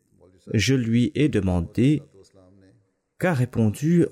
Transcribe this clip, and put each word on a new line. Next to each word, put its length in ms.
Je 220
lui 400
ai 140
demandé : 720
Qu'a 140
répondu 800